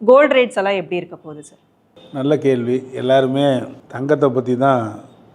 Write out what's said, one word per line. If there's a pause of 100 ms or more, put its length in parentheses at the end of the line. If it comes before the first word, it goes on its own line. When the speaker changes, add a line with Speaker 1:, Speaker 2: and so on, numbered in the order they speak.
(100)
Speaker 1:
கோல்டு
ரேட்ஸ்
எல்லாம்
எப்படி
இருக்க
போகுது
சார்? (560)
Speaker 2:
நல்ல (140)
கேள்வி. (240)
எல்லாருமே (480)
தங்கத்தை
பத்தி (100)
தான் (500)